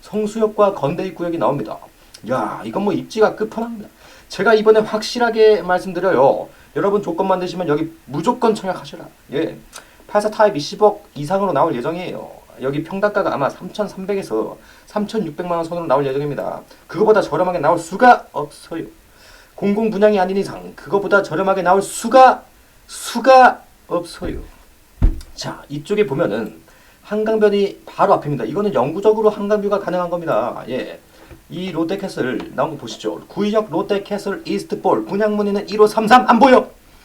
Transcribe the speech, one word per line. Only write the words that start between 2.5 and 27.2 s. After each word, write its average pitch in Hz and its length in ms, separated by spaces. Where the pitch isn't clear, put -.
이건 190 200
뭐 202 100
입지가 - 420
끝판왕입니다. 220 540
제가 220 240
이번에 214 260
확실하게 220 840
말씀드려요. 180 840
여러분 196 260
조건 175 260
만드시면 180 400
여기 147 240
무조건 220 480
청약하셔라. - 540
예. 156 240
팔사 208 220
타입이 208 300
십억 196 560
이상으로 180 380
나올 143 220
예정이에요. 160 560
여기 143 220
평당가가 196 500
아마 127 160
삼천삼백에서 196 1040
삼천육백만 180 720
원 165 80
선으로 170 220
나올 139 180
예정입니다. 131 560
그거보다 208 340
저렴하게 175 400
나올 160 200
수가 - 520
없어요. 143 540
공공 202 340
분양이 202 300
아닌 190 180
이상 95 380
그거보다 196 480
저렴하게 190 400
나올 185 180
수가, 247 600
수가 - 800
없어요. - 520
자, - 340
이쪽에 196 380
보면은 - 560
한강변이 214 840